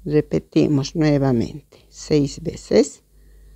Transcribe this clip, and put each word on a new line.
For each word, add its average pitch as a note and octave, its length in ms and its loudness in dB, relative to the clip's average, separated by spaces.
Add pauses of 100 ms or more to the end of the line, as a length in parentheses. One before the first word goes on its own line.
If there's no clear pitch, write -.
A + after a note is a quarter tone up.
Repetimos D3+ 880 0
nuevamente C#3 920 -2
seis - 520 -2
veces. - 640 -2 (520)